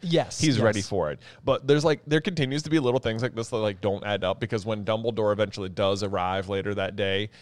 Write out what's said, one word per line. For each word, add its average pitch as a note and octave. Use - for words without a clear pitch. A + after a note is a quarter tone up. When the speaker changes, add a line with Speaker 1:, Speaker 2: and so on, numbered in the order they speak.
Speaker 1:
Yes, E3
Speaker 2:
He's D3
Speaker 1:
yes. G#2+
Speaker 2:
ready G#2+
for F2
it. C#2+
But C3+
there's, D3
like, D#3
there D3+
continues D3+
to D#3
be D#3
little B2+
things A2+
like B2+
this A2+
that, A#2+
like, G#2
don't G2+
add G#2
up F#2
because A2
when G#2+
Dumbledore A2
eventually G2
does G2
arrive F#2+
later G2
that G2
day, G2+